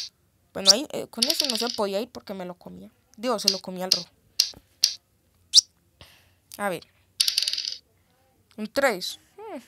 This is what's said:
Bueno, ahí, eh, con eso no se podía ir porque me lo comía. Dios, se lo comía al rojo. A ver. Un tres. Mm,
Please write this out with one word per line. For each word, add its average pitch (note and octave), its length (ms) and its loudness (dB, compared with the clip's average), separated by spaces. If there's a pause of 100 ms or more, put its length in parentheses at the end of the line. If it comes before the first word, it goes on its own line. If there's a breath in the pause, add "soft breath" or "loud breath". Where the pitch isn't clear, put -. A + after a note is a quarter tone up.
(540)
Bueno, G3 180 6
ahí, B3+ 220 6
eh, A2 140 -4
con - 180 -2
eso D#4 200 0
no B3 120 0
se A#3 120 0
podía G3+ 320 -2
ir A#3+ 80 -6
porque A#3+ 240 -12
me F#3+ 120 -8
lo F3 100 -10
comía. F3+ 340 -18 (280)
Dios, G#3+ 260 -2
se G#3 60 4
lo F#3+ 100 -2
comía F#3 260 -6
al F#3+ 60 0
rojo. F3 180 -4 (2500 soft breath)
A G3+ 120 0
ver. E3+ 180 -6 (1700)
Un G#3+ 100 -6
tres. C#4 520 0 (180)
Mm, G4+ 300 -10